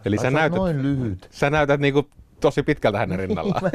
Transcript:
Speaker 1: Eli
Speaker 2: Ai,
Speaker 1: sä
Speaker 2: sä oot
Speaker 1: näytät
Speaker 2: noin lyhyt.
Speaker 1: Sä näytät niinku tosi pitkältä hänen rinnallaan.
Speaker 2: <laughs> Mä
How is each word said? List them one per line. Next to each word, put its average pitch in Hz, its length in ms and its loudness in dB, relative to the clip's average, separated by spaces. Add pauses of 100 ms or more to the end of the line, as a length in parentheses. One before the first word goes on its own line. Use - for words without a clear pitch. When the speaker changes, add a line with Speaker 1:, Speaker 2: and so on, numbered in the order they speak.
Speaker 1:
Eli - 100 2
Speaker 2:
Ai, - 20 2
Speaker 1:
sä 110 40 -2
Speaker 2:
sä 123 60 0
oot 127 60 0
Speaker 1:
näytät 160 240 2
Speaker 2:
noin 170 240 -2
lyhyt. 131 500 -4
Speaker 1:
Sä - 180 -2
näytät 147 300 2
niinku 143 300 0 (300)
tosi 147 240 2
pitkältä 113 340 0
hänen 95 220 -4
rinnallaan. 175 440 -2
Speaker 2:
<laughs> - 20 -2
Mä 180 100 -2